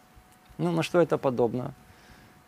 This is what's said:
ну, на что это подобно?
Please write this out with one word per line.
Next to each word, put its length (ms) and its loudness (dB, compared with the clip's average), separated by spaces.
ну, 140 -2
на 100 0
что 180 2
это 180 2
подобно? 560 -2